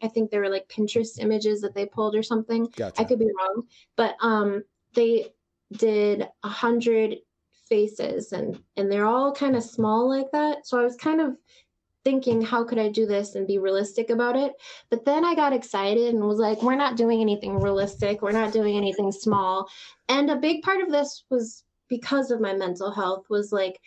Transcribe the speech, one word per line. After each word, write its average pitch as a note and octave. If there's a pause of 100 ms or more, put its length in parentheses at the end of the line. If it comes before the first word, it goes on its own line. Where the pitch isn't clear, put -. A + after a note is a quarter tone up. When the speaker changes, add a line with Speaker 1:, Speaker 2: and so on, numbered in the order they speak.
Speaker 1:
I A3
think A3
they G#3
were, G3
like, F#3+
Pinterest A3
images G#3+
that G3+
they G3+
pulled G#3+
or G#3+
something. A3+
Speaker 2:
Gotcha. -
Speaker 1:
I A3+
could A#3+
be A3
wrong, F#3+ (320)
but, A3+
um, G#3 (300)
they A3+ (440)
did G#3 (160)
a G#3
hundred A#3 (500)
faces, G#3
and, - (140)
and G3
they're G3+
all C4
kinda C4+
small A3+
like C4+
that. D4+
So B3+
I A#3+
was A#3+
kind D#4+
of C4+ (680)
thinking, B3+
"How A#3
could A#3
I G#3+
do A3
this G3+
and G3
be G3
realistic G3
about A#3+
it?" C#4 (360)
But A#3
then D4
I E4+
got C#4+
excited A#3
and G#3
was G#3
like, G#3+
"We're B3+
not C4+
doing A3+
anything G3+
realistic. G3+
We're G3+
not G#3+
doing G#3
anything G3+
small." F#3+ (400)
And C#4+
a C#4+
big D#4
part F#4+
of F4
this C#4+
was A#3 (240)
because B3+
of A3
my G3
mental F#3+
health, F#3+
was, G#3
like, F#3+